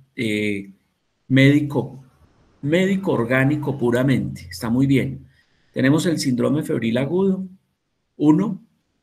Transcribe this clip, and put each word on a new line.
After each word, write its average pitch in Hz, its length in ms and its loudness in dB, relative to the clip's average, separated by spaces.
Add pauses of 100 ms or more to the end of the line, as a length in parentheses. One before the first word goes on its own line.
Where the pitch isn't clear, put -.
(160)
eh, 104 560 -4 (560)
médico, 139 720 2 (600)
médico 185 500 0
orgánico 131 640 0
puramente. 127 720 -2
Está 113 200 -8
muy 131 160 2
bien. 135 400 -2 (480)
Tenemos 143 320 2
el 156 120 0
síndrome 123 440 0
febril 117 340 -2
agudo, 185 500 0 (720)
uno, 170 480 2 (380)